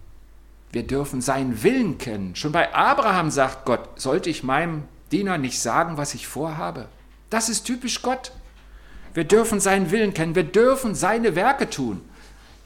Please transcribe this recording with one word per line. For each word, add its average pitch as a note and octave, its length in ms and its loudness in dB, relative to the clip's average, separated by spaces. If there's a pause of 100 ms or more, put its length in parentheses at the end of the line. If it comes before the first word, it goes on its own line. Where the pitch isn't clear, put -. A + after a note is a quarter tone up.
(720)
Wir A#2 140 -4
dürfen C3+ 340 -4
seinen C3 420 -2
Willen A3 360 2
kennen. G2 360 -6
Schon D#3 180 -4
bei E3 220 2
Abraham F#3+ 560 2
sagt C3+ 340 0
Gott, - 360 -2
sollte D3+ 280 0
ich D3+ 140 -4
meinem D3+ 420 -2 (280)
Diener F#3 260 0
nicht B2+ 220 -4
sagen, D#3 360 0
was C#3+ 180 -4
ich - 120 -12
vorhabe? D#3 640 -6 (420)
Das A3 180 2
ist A3+ 160 -2
typisch B3 380 -4
Gott. B3+ 300 -4 (840)
Wir E3 100 0
dürfen A3 360 4
seinen F#3+ 300 2
Willen G#3+ 240 2
kennen, D#3+ 200 -2
wir F3+ 100 2
dürfen A#3 500 4
seine G#3 400 2
Werke A#3+ 340 2
tun. G#2+ 340 -4 (640)